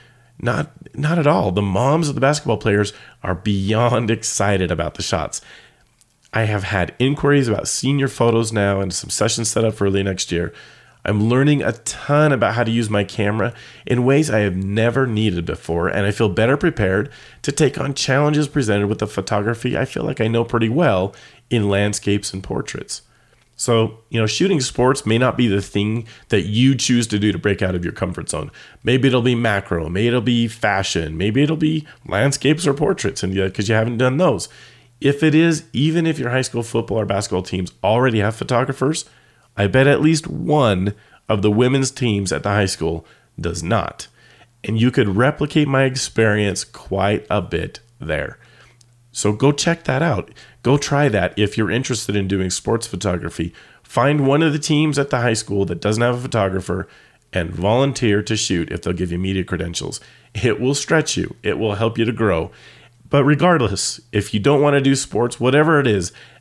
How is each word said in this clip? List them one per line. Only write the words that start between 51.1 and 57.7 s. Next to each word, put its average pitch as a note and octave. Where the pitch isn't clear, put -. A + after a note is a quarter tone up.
if G2+
you're G#2
interested A#2
in G2
doing F#2
sports A2
photography. F2
Find C#3
one C#3+
of D#3+
the D3+
teams D3+
at C#3
the B2
high A#2
school G2+
that F2
doesn't G#2+
have B2
a B2
photographer F#2+
and E2+
volunteer A2